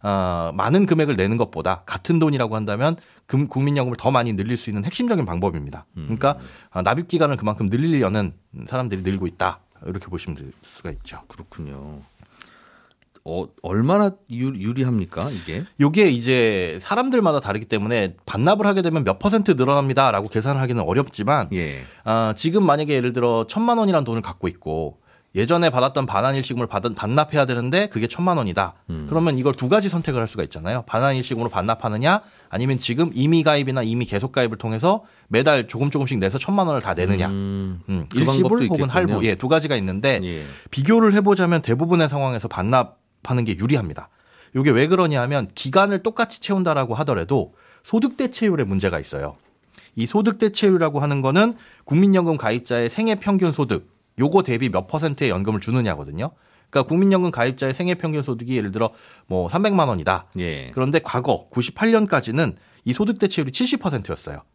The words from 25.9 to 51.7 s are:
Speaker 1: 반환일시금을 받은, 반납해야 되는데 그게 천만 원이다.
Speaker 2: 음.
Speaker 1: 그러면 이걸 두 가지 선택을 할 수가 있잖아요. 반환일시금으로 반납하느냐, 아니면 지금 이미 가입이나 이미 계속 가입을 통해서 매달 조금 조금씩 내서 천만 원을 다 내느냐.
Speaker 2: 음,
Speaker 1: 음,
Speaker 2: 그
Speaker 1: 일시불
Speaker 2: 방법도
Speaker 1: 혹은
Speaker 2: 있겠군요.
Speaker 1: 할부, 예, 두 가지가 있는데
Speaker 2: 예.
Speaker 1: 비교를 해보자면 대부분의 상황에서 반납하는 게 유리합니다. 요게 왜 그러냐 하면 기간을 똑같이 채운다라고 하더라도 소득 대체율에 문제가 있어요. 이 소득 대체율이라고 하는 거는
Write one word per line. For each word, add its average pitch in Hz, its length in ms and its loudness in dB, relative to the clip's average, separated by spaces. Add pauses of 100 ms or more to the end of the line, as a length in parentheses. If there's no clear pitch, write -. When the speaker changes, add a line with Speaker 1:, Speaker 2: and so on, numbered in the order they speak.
Speaker 1:
반환일시금을 123 600 -2
받은, 104 260 -4
반납해야 143 520 0
되는데 131 420 0
그게 214 180 -2
천만 180 300 0
원이다. 98 380 -2 (160)
Speaker 2:
음. 78 180 -8
Speaker 1:
그러면 160 280 0
이걸 131 160 2
두 127 160 -4
가지 196 200 2
선택을 156 320 -2
할 113 80 -2
수가 90 160 -6
있잖아요. 90 420 -6
반환일시금으로 123 640 -2
반납하느냐, 113 720 0 (300)
아니면 127 280 -2
지금 160 360 0
이미 156 280 4
가입이나 139 400 2
이미 113 220 -2
계속 104 280 -4
가입을 113 260 0
통해서 135 440 0 (260)
매달 127 380 4
조금 135 240 -2
조금씩 135 280 -2
내서 98 200 0
천만 196 280 0
원을 143 160 -2
다 92 120 -2
내느냐. 90 340 0
Speaker 2:
음, 98 600 -4
Speaker 1:
음, 87 240 -4
Speaker 2:
그 127 80 0
Speaker 1:
일시불 135 300 4
Speaker 2:
방법도 233 160 2
Speaker 1:
혹은 151 180 0
Speaker 2:
있겠군요. 127 80 -4
Speaker 1:
할부, 113 340 0
예, 101 80 2
두 127 140 -4
가지가 151 280 2
있는데 104 460 0
Speaker 2:
예. 82 220 -6 (260)
Speaker 1:
비교를 208 440 4
해보자면 190 480 4
대부분의 160 460 2
상황에서 131 380 -4
반납하는 123 960 -2
게 104 140 -2
유리합니다. 104 520 -2 (440)
요게 139 160 4
왜 127 160 6
그러냐 165 360 2
하면 127 300 -2
기간을 190 520 0
똑같이 226 360 -4
채운다라고 156 540 0
하더라도 117 600 -2 (280)
소득 226 340 0
대체율에 214 460 0
문제가 95 380 0
있어요. 71 340 -8 (640)
이 113 100 0
소득 208 320 0
대체율이라고 185 640 2
하는 143 220 0
거는 196 340 2 (280)